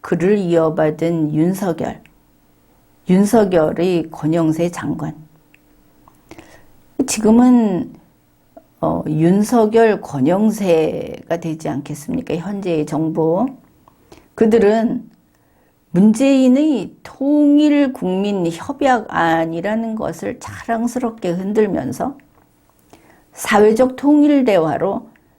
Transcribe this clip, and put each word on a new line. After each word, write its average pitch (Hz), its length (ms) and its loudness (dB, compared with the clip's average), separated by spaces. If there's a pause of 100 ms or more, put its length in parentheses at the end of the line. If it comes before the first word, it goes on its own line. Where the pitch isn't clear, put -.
그를 185 380 0
이어받은 160 960 0
윤석열, 175 640 -2 (1040)
윤석열의 180 1000 2
권영세 160 640 -2
장관. 156 420 -8 (1900)
지금은, 220 880 2 (880)
어, 165 260 -4
윤석열, 208 920 2
권영세가 170 1400 -2
되지 165 320 -8
않겠습니까? 147 680 -8
현재의 175 500 -4
정부. 160 580 -2 (880)
그들은 220 800 2 (800)
문재인의 262 1120 2
통일 285 920 2
국민 190 580 -2
협약안이라는 202 1400 -2
것을 196 460 -8
자랑스럽게 233 920 -6
흔들면서 190 880 -4 (1160)
사회적 220 640 2
통일 285 480 4
대화로 190 640 -2 (300)